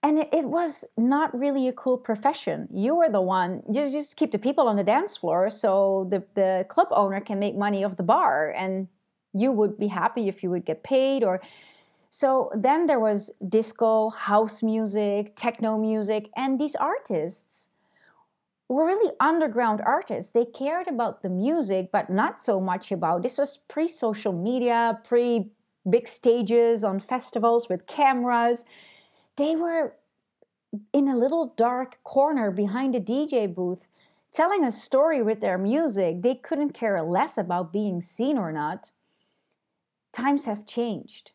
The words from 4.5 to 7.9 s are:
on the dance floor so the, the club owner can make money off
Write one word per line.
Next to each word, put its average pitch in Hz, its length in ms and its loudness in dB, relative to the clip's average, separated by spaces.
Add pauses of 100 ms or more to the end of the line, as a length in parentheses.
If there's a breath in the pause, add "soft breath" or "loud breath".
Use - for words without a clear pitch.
on 214 80 2
the 202 80 0
dance 277 320 0
floor 180 340 0
so 196 600 2
the, 190 140 -2 (120)
the 190 320 2
club 359 240 2
owner 196 300 2
can 202 180 -6
make 202 160 -2
money 202 300 -2
off 196 100 -4